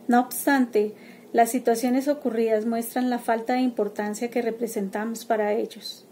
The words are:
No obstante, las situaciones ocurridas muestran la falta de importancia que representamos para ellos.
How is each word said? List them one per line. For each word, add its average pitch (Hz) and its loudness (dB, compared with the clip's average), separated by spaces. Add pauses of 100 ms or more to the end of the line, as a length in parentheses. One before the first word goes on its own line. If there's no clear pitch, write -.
No 240 6
obstante, 247 2 (400)
las 233 4
situaciones 247 0
ocurridas 226 0
muestran 233 -2
la 240 -2
falta 226 -2
de 254 2
importancia 214 -2
que 240 -2
representamos 226 -4
para 214 0
ellos. 214 -6